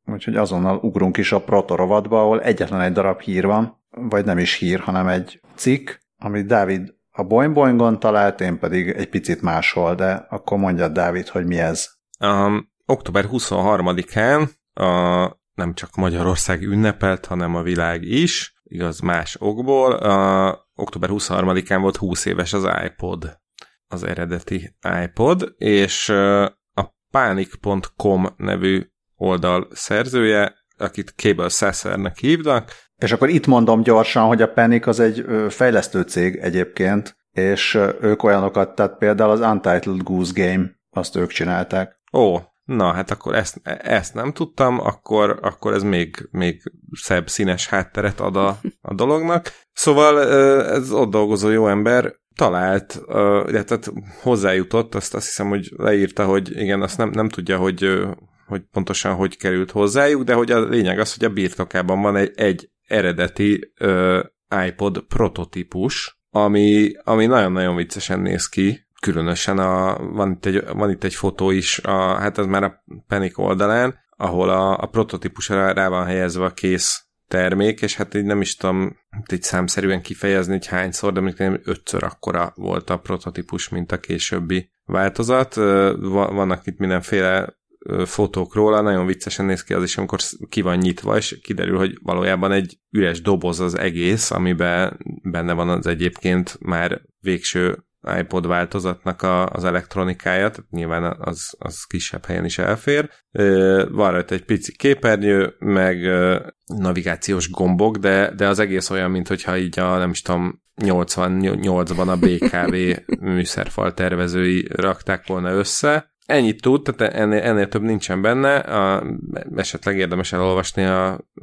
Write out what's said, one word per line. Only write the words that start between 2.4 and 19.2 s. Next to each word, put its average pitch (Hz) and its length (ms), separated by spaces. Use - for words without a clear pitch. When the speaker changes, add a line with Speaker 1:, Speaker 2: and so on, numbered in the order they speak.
Speaker 1:
egyetlen 95 400
egy 92 100
darab 92 300
hír 92 240
van, 110 440
vagy 107 360
nem 92 120
is 87 160
hír, 90 260
hanem 92 280
egy 90 340
cikk, 131 340
amit 104 280
Dávid 95 500
a 101 120
Boing 123 300
Boingon 120 460
talált, 104 420
én 90 180
pedig 90 300
egy - 200
picit - 320
máshol, 87 540
de 92 340
akkor - 280
mondjad, 87 340
Dávid, 87 360
hogy 87 180
mi 87 140
ez. 82 300
Speaker 2:
Um, 101 520
október 101 400
huszonharmadikán 104 1200
a, 92 120
nem 87 200
csak - 220
Magyarország 90 640
ünnepelt, 101 640
hanem 85 300
a 85 60
világ 85 420
is, 135 500
igaz, 87 360
más 85 400